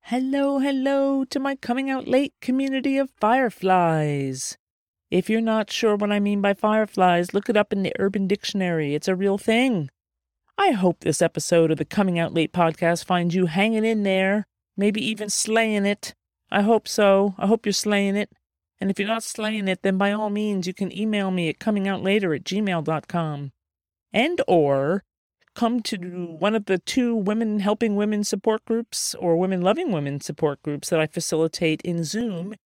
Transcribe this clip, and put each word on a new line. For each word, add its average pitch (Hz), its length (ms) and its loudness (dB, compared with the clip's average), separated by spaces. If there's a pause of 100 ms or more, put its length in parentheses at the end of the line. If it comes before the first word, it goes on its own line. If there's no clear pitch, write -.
(100)
Hello, 277 480 0
hello 277 680 0
to - 120 -4
my 277 160 -2
Coming 269 340 -4
Out 269 200 -4
Late 269 320 2
community 269 580 0
of 269 220 -2
fireflies. 165 1400 0 (500)
If 180 220 0
you're 220 100 2
not 220 300 0
sure 214 240 2
what 208 160 0
I 208 80 0
mean 202 220 0
by 202 120 2
fireflies, 190 800 2
look 202 160 -2
it 196 80 2
up 208 160 2
in 196 120 -2
the - 120 -2
Urban 196 300 -2
Dictionary. 175 680 -2
It's 151 100 -4
a 190 80 0
real 196 240 0
thing. 226 500 0 (720)
I 392 140 4
hope 185 260 2
this - 240 0
episode 165 480 2
of 156 80 0
the 156 60 -4
Coming 185 340 0
Out 165 160 -2
Late 160 180 0
podcast 170 520 0
finds 175 320 0
you 180 100 2
hanging 214 380 0
in 220 180 0
there, 196 460 0 (280)
maybe 208 240 0
even 214 300 -4
slaying 214 560 0
it. - 260 -4 (380)
I 202 120 2
hope 220 260 2
so. 196 500 4
I - 80 -2
hope 226 180 2
you're 202 80 -2
slaying 202 440 0
it. 208 140 -4 (500)
And 190 100 -2
if 190 80 -2
you're 202 80 -2
not 226 160 -2
slaying 214 460 -4
it, 185 140 -2
then 196 140 0
by 202 140 2
all 214 180 -2
means, 202 380 -2
you 185 80 -6
can 190 180 -4
email 202 380 -2
me 175 200 0
at - 100 -8
coming 208 260 0
out 196 160 -4
later 190 320 0
at - 80 -6
gmail 190 400 -2
dot 156 240 -4
com. 151 460 -6 (600)
And 302 360 0
or 147 560 2 (480)
come 240 300 0
to - 140 -4 (420)
one 202 160 2
of 214 120 -2
the 190 120 2
two 240 360 0
women 214 440 0
helping 208 380 0
women 208 260 0
support 220 420 0
groups - 520 -4
or 170 200 2
women 185 240 0
loving 240 300 2
women 143 300 -2
support - 420 -2
groups 147 260 -6
that 165 120 2
I 156 80 0
facilitate 160 760 -2
in 170 220 -2
Zoom 202 500 -6 (120)